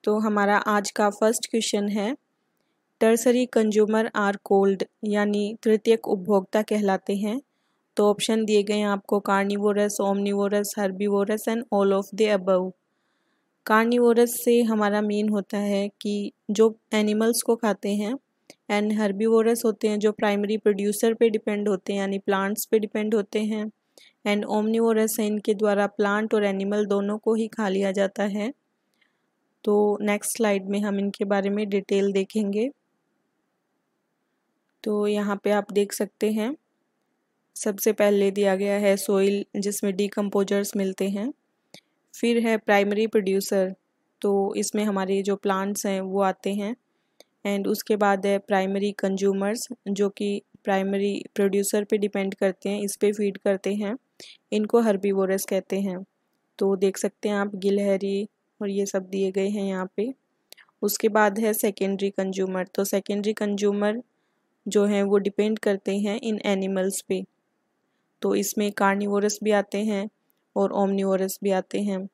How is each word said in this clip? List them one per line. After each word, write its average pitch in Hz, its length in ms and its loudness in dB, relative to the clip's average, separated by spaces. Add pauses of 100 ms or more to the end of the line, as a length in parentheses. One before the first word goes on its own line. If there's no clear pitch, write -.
तो 214 140 2
हमारा 208 380 2
आज 208 340 0
का 208 200 2
फर्स्ट 214 400 0
क्वेश्चन 208 380 0
है, 208 260 -2 (840)
tertiary 233 460 4 (100)
consumer 214 480 4 (120)
are 202 200 2 (160)
called, 196 320 4 (200)
यानी 208 580 0
तृतीयक 220 460 2
उपभोक्ता 196 540 0
कहलाते 202 540 0
हैं। 214 240 -4 (560)
तो 208 140 6
ऑप्शन 220 340 0
दिए 208 180 4
गए 208 160 -2
हैं 208 80 0
आपको, 202 440 -2
carnivorous, 208 680 0 (120)
omnivorous, 202 680 -2
herbivorous 202 760 -2
and 233 180 -4
all 196 280 2
of 196 200 -12
the 214 180 4
above। 185 340 0 (920)
कार्निवोरस 240 760 4
से 240 180 6
हमारा 208 380 2
मीन 208 280 0
होता 208 300 -2
है 202 300 0 (120)
कि 208 320 -4 (180)
जो 220 240 4 (200)
एनिमल्स 214 480 2
को 226 140 0
खाते 208 380 -2
हैं, 208 240 -4 (540)
and 208 240 0
herbivorous 220 680 2
होते 220 240 0
हैं 208 100 0
जो 208 140 2
प्राइमरी 202 440 0
प्रोड्यूसर 208 580 0
पे 226 160 4
डिपेंड 208 380 -2
होते 196 240 -2
हैं, 196 80 -2
यानी 196 180 -2
प्लांट्स 196 460 -2
पे - 140 2
डिपेंड 214 360 -2
होते 214 300 -2
हैं, 214 200 -4 (640)
and 208 180 0 (120)
omnivorous 220 640 2
है, 214 60 0
इनके 214 280 -2
द्वारा 202 320 2
प्लांट 208 480 0
और 208 100 2
एनिमल 202 420 -2
दोनों 202 320 -2
को 220 160 0
ही 226 140 -2
खा 214 200 -4
लिया 196 240 0
जाता 196 320 -2
है। 208 280 -4 (1120)
तो 208 360 2
नेक्स्ट 208 360 -2
स्लाइड 202 320 0
में 202 120 -2
हम 202 180 -2
इनके 202 260 -2
बारे 196 260 0
में 208 180 -2
डिटेल 196 440 0
देखेंगे। 202 560 -2 (2250)
तो 208 220 0
यहाँ 208 380 -2
पे 202 60 2
आप 202 220 0
देख 202 200 0
सकते 214 400 -2
हैं, 220 220 -2 (1040)
सबसे 214 360 0
पहले 202 380 4
दिया 196 260 2
गया 202 220 0
है 202 180 4
सॉइल, 196 480 0 (120)
जिसमें 202 400 -2
डिकम्पोजर्स 202 800 -2
मिलते 190 320 -2
हैं, 202 240 -4 (840)
फिर 233 320 0
है 226 120 2
प्राइमरी 202 480 2
प्रोड्यूसर, 196 680 0 (480)
तो 202 340 0
इसमें 208 280 -2
हमारे 196 380 0
जो 196 140 0
प्लांट्स 196 500 -2
हैं 196 140 -2
वो 190 220 -4
आते 190 320 -2
हैं, 208 220 -6 (720)
and 202 200 -2
उसके 208 300 -2
बाद 202 300 2
है 196 120 2
प्राइमरी 196 540 -2
कंज्यूमर्स, 196 720 -2 (220)
जो 202 200 0
कि 202 340 -6 (220)
प्राइमरी 196 480 0 (220)
प्रोड्यूसर 202 500 0
पे 214 140 0
डिपेंड 196 360 -2
करते - 340 -2
हैं, 208 120 -4
इस 202 160 -6
पे 208 160 2
फीड 208 260 -2
करते 196 360 -2
हैं, 208 220 -4 (560)
इनको 214 280 2
हर्बीवोरस 196 640 0
कहते 190 360 -2
हैं। 190 160 -2 (600)
तो 196 180 2
देख 180 200 0
सकते - 320 -4
हैं 208 80 0
आप 202 200 -2
गिलहरी 196 720 0 (320)
और 202 100 -4
ये 196 160 0
सब 190 240 -4
दिए 190 220 0
गए 196 160 0
हैं 208 160 -4
यहाँ 190 320 -4
पे। 226 160 -4 (720)
उसके 208 260 0
बाद 208 300 4
है 220 140 2
सेकेंडरी 196 580 -2
कंज्यूमर, 190 560 -4
तो 196 180 -4
सेकेंडरी 202 480 -2
कंज्यूमर 208 680 -2 (640)
जो 202 180 2
हैं 202 180 2
वो 202 160 2
डिपेंड 208 400 0
करते 196 400 -2
हैं 202 220 -2
इन 214 240 -4
एनिमल्स 190 640 -2
पे। 190 160 -4 (1000)
तो 202 120 0
इसमें 208 380 -2
कार्निवोरस 202 720 0
भी 214 80 0 (100)
आते 196 240 -6
हैं 208 240 -4 (480)
और 196 160 0
ओमनिवोरस 196 720 0
भी 202 80 0
आते 190 320 -2
हैं। 196 320 -4